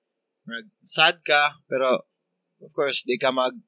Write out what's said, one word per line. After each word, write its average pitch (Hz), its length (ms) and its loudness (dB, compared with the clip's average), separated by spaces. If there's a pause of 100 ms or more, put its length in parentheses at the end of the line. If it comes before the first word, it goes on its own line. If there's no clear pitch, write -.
(440)
murag, 117 240 -14 (160)
sad 165 400 0
ka, 147 480 0
pero, 131 340 0 (540)
of - 160 -20
course, 139 320 -4
di 123 80 -2
ka 131 160 0
mag-, 127 380 -2